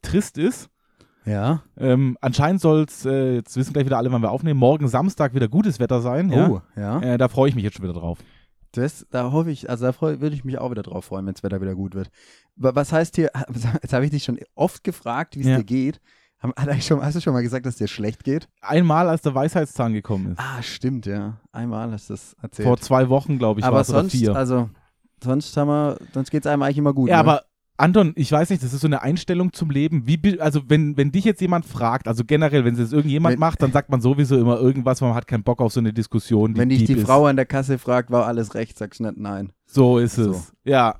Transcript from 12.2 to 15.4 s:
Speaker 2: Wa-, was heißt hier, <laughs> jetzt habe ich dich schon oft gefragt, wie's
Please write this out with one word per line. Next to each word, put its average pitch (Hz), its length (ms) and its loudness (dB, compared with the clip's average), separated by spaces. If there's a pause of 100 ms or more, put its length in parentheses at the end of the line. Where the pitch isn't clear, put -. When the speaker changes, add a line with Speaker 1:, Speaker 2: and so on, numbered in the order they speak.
Speaker 2:
Wa-, 127 180 0
was 143 180 -2
heißt 165 240 0
hier, 160 140 0 (260)
<laughs> 117 260 -4
jetzt - 100 -6
habe 131 120 0
ich 147 60 0
dich 143 140 -4
schon 120 140 -6 (160)
oft - 300 -4
gefragt, 139 540 -8
wie's 131 80 -2